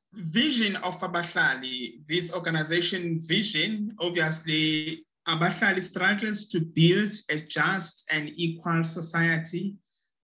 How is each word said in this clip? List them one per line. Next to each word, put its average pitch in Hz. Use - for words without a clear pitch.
vision 214
of 180
Abahlali, 143
this 170
organization 170
vision, 202
obviously, 160
Abahlali 185
struggles 202
to 180
build 175
a 151
just 165
and 151
equal 165
society 165